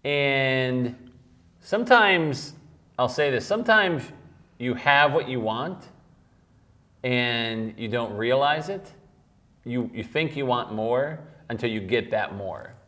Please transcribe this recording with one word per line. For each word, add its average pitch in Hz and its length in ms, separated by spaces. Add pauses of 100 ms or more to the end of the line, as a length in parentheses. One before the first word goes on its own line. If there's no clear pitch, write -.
And 131 1040 (500)
sometimes, 202 920 (440)
I'll 123 100
say 143 240
this, 120 120
sometimes 214 600 (540)
you 123 160
have 143 380
what 156 160
you 127 120
want 120 480 (1120)
and 117 760
you 113 120
don't 110 280
realize 143 520
it. 196 240 (720)
You, 120 280
you 110 120
think 151 320
you 139 100
want 120 260
more 123 460 (300)
until 117 200
you 110 120
get 104 320
that 104 240
more. 92 360 (160)